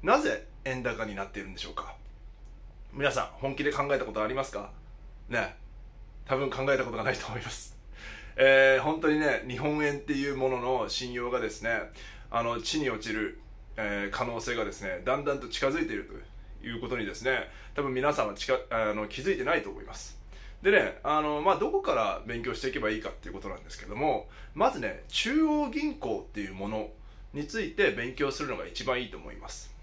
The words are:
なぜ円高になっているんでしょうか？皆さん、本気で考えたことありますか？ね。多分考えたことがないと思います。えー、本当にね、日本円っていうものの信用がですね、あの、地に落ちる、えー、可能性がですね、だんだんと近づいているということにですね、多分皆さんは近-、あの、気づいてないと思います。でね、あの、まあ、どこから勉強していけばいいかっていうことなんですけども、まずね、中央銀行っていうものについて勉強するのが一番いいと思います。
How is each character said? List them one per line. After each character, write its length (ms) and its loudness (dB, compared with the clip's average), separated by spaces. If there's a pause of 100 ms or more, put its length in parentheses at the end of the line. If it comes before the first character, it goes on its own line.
な 200 6
ぜ 240 0 (180)
円 200 -2
高 200 -2
に 120 -6
な 100 -4
っ 40 -12
て 120 -8
い 20 -6
る 60 -10
ん 40 -10
で 60 -12
し 60 -6
ょ 60 -10
う 20 -12
か？ 220 -6 (960)
皆 180 4
さ 120 2
ん、 20 0 (160)
本 140 -2
気 100 0
で 80 4
考 200 2
え 60 4
た 60 0
こ 80 -6
と 100 2
あ 40 2
り 80 0
ま 100 0
す 80 -10
か？ 180 -6 (560)
ね。 280 -2 (720)
多 120 2
分 120 0
考 220 0
え 60 6
た 80 2
こ 60 -6
と 60 -4
が 60 -2
な 80 2
い 40 2
と 120 -8
思 100 -6
い 40 -4
ま 80 -8
す。 280 -8 (600)
え 420 10
ー、 40 0
本 180 2
当 100 6
に 80 6
ね、 300 4
日 80 -4
本 260 2
円 140 2
っ 20 -4
て 140 -2
い 160 0
う 80 -2
も 100 2
の 140 2
の 260 2
信 240 -4
用 180 -2
が 120 0
で 80 0
す 120 -10
ね、 200 0 (500)
あ 100 2
の、 200 0
地 180 0
に 100 2
落 160 -4
ち 60 -2
る、 300 -2 (340)
え 380 -2
ー、 20 -4
可 80 0
能 160 -2
性 160 -2
が 80 0
で 80 -2
す 120 -10
ね、 200 -4
だ 140 2
ん 80 -4
だ 80 2
ん 60 -2
と 100 -8
近 180 0
づ 160 2
い 40 0
て 60 -4
い 40 -2
る 120 -6 (520)
と 40 -12
い 60 -6
う 80 -6
こ 80 -6
と 100 -2
に 80 -2
で 100 -4
す 80 -10
ね、 260 2 (260)
多 60 0
分 120 0
皆 200 4
さ 100 4
ん 60 2
は 60 -6
近-、 180 2 (160)
あ 240 2
の、 140 -2
気 120 -8
づ 140 2
い 40 2
て 60 -2
な 140 4
い 60 0
と 60 -8
思 120 -10
い 20 -12
ま 100 -12
す。 240 -12 (440)
で 100 6
ね、 320 6
あ 180 6
の、 200 2
ま 120 8
あ、 40 6
ど 140 2
こ 100 4
か 120 2
ら 320 4
勉 180 -4
強 100 0
し 60 -4
て 80 -2
い 60 0
け 60 -2
ば 100 2
い 80 0
い 40 -4
か 100 -6
っ 20 -12
て 160 -12
い 20 -8
う 20 -10
こ 60 -8
と 80 -10
な 80 -6
ん 80 -14
で 60 -16
す 100 -12
け 60 -12
ど 100 -8
も、 320 2 (260)
ま 180 4
ず 100 -6
ね、 260 -4
中 380 4
央 240 4
銀 260 0
行 320 -4
っ 60 -18
て 80 -6
い 80 -4
う 40 -10
も 140 -6
の 220 -2 (420)
に 160 -6
つ 140 -4
い 100 -4
て 200 6
勉 220 -4
強 160 2
す 140 -4
る 60 -4
の 80 -2
が 100 -6
一 160 -6
番 180 2
い 40 -4
い 40 -12
と 80 -12
思 140 -12
い 60 -12
ま 100 -12
す。 360 -12